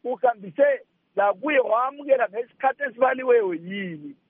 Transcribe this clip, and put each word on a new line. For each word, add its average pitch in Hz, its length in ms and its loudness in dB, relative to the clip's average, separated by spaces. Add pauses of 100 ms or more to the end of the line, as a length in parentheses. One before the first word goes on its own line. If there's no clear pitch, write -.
uhambise 240 600 0 (520)
lakuye 202 420 0
wamukela 262 680 0
ngesikhathi 247 540 -4
esibaliweyo 247 720 2
yini 170 600 -10 (160)